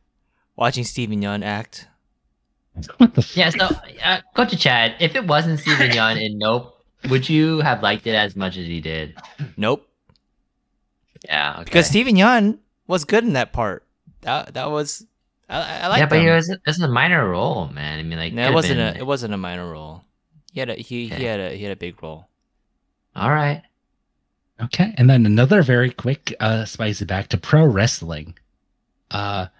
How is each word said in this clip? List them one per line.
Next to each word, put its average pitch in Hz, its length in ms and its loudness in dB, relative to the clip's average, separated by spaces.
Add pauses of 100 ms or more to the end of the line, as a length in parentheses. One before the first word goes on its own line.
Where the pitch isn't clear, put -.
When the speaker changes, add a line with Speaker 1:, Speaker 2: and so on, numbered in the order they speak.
(580)
Speaker 1:
Watching 120 260 0
Steven 107 380 -4
Yeun 101 220 -4
act. 104 440 -8 (880)
Speaker 2:
<laughs> - 220 -12
What 240 180 8
the 131 60 4
f- - 160 -8
Speaker 3:
Yeah, 175 140 2
so, 190 180 0 (340)
uh, 185 160 -2 (160)
Coach 226 240 0
Chad, 117 400 2
if 165 160 0
it 254 100 -4
wasn't 160 360 0
Steven 139 300 0
Yeun 113 300 0
in 107 160 -6
Nope, 110 400 -2 (320)
would 131 200 0
you 156 320 2
have 127 200 0
liked 107 240 -2
it 113 100 0
as 104 200 0
much 95 220 -4
as 87 100 -10
you 85 140 -6
did? 78 340 -8 (400)
Speaker 1:
Nope. 110 320 -2 (1400)
Speaker 3:
Yeah, 147 320 -4
okay. 85 80 -14
Speaker 1:
Because 165 240 4
Steven 226 280 4
Yeun 214 420 6 (280)
was 165 200 -2
good 220 180 2
in 226 100 0
that 123 200 -2
part. 104 340 -4 (340)
That, 131 340 -6
that 135 160 -6
was, 151 340 -6 (420)
I, 160 360 -6
I 175 40 -4
liked 208 120 2
Speaker 3:
Yeah, 151 80 4
but 156 120 4
Speaker 1:
him. 165 80 4
Speaker 3:
it 165 80 6
was, 165 120 2 (180)
this 151 100 -2
is 180 60 -2
a 156 80 0
minor 135 400 2
role, 95 400 -2
man. 73 300 -8
I 78 40 -8
mean, 80 160 -8
like, 82 140 -6
Speaker 1:
No, 117 80 -6
it 123 60 0
Speaker 3:
could've 135 80 4
Speaker 1:
wasn't 156 240 2
Speaker 3:
been 110 180 -2
Speaker 1:
a, - 20 -14
it 127 60 -8
wasn't 123 280 -4
a 101 40 -4
minor 90 340 -8
role. 78 320 -16 (480)
He - 80 -10
had 131 100 -6
a, 110 60 -8
he, 120 320 -10
he 110 60 -12
Speaker 3:
Okay. 127 100 -6
Speaker 1:
had 113 160 -4
a, 92 160 -6
he 98 80 -10
had 101 80 -8
a 92 60 -10
big 87 260 -12
role. 80 240 -16 (880)
Speaker 3:
All 110 140 -2
right. 147 340 0 (1000)
Speaker 2:
Okay, 190 360 0
and 123 120 8
then 127 160 6
another 123 360 4
very 123 300 2
quick, - 480 -6
uh, 110 260 -2
spicy 107 400 -6
back 95 240 -4
to 98 80 0
pro 156 280 4
wrestling. 85 720 0 (720)
Uh, 101 360 -4 (120)